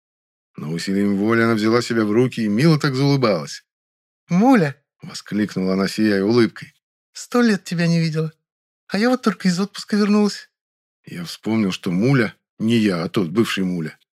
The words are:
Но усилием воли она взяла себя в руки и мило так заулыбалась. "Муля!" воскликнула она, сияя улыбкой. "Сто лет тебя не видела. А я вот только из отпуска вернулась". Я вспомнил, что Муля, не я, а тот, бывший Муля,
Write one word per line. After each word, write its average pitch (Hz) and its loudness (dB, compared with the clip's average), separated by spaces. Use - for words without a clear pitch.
Но 80 -10
усилием 98 -2
воли 113 2
она 117 2
взяла 113 2
себя 117 -2
в 104 -2
руки 120 0
и 107 -2
мило 139 2
так 139 -2
заулыбалась. 127 0
"Муля!" 185 4
воскликнула 95 -4
она, 95 0
сияя 101 0
улыбкой. 113 0
"Сто - -2
лет 214 2
тебя 170 -2
не 170 2
видела. 160 -4
А 190 -4
я 233 2
вот 254 0
только 190 -2
из 175 0
отпуска - -6
вернулась". 208 0
Я 87 -12
вспомнил, 104 -2
что 87 -6
Муля, 110 2
не 113 0
я, 98 2
а 87 -4
тот, 90 -2
бывший 98 -2
Муля, 87 -6